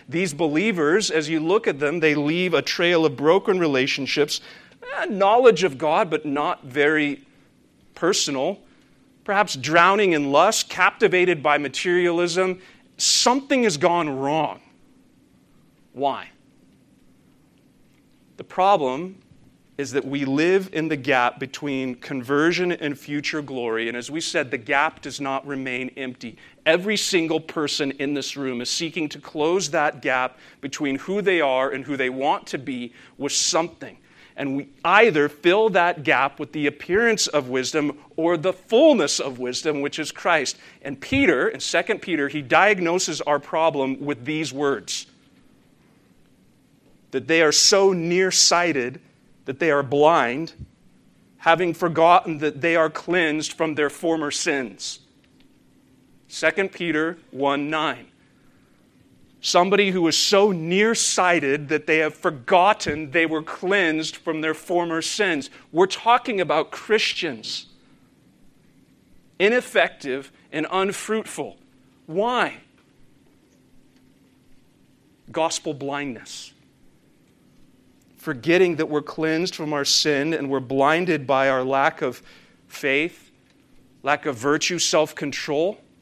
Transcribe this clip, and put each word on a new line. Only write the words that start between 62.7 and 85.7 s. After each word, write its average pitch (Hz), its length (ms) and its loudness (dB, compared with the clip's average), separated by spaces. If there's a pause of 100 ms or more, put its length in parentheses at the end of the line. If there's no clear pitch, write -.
they 165 140 2
were 156 160 -2
cleansed 160 760 -2
from 160 240 -6
their 156 120 -2
former 170 480 -2
sins. 165 480 -2 (220)
We're 180 160 4
talking 233 540 0
about 151 300 0
Christians, - 960 -4 (1700)
ineffective 185 920 0 (200)
and - 180 -6
unfruitful. 190 880 -4 (480)
Why? 202 520 -2 (2750)
Gospel 160 420 -4
blindness. 139 800 -10 (1700)
Forgetting 165 580 0
that 151 140 -2
we're 147 120 -2
cleansed 160 540 -4
from 151 160 -8
our 143 140 -2
sin 151 480 0
and 139 160 -4
we're 135 100 -2
blinded 143 640 0
by 135 220 2
our 135 160 0
lack 135 380 0
of 127 200 -6 (460)
faith, 147 640 -4 (720)
lack 147 220 0
of 139 100 -2
virtue, 147 420 -2
self-control. 156 1040 -2 (220)